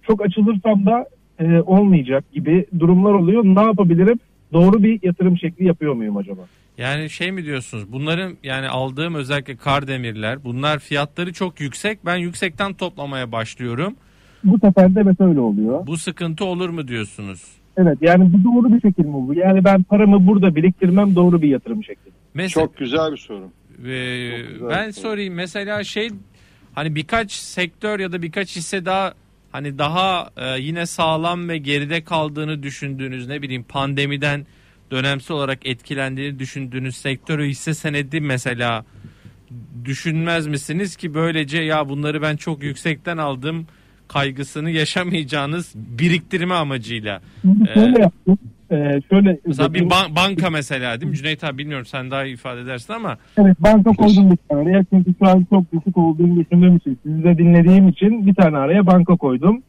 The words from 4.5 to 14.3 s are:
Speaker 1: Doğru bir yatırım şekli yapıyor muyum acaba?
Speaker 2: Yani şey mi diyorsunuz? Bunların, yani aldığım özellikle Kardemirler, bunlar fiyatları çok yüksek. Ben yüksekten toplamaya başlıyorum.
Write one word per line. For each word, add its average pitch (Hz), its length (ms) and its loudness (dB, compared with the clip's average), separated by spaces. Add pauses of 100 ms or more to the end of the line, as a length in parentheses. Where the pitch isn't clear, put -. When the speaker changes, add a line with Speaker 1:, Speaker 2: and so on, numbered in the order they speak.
Speaker 1:
Doğru 190 300 6
bir 220 200 2
yatırım 180 360 0
şekli 170 280 -4
yapıyor 156 280 0
muyum 107 220 -4
acaba? 95 240 -8 (380)
Speaker 2:
Yani 147 320 -6
şey 180 220 -6
mi 180 120 -8
diyorsunuz? 120 480 -10
Bunların, 165 400 -6 (100)
yani 135 260 -8
aldığım 131 460 -6
özellikle 139 420 -8
Kardemirler, 131 880 -6
bunlar 139 340 -4
fiyatları 147 540 -6
çok 180 280 -8
yüksek. 202 460 -8
Ben 175 100 -2
yüksekten 180 580 -6
toplamaya 139 580 -8
başlıyorum. 120 640 -6 (500)